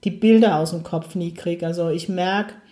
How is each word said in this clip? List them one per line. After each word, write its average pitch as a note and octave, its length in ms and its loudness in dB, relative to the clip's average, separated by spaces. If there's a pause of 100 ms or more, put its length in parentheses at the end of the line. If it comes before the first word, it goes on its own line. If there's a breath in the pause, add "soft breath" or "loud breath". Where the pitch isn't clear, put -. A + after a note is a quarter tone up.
die G3+ 40 0
Bilder A3 480 6
aus D#3+ 140 -2
dem E3+ 120 -8
Kopf - 320 -8
nie E3+ 180 -6
krieg. E3+ 300 -6
Also E3+ 260 -2
ich E3 200 -4
merk, F#3+ 440 -2 (180 soft breath)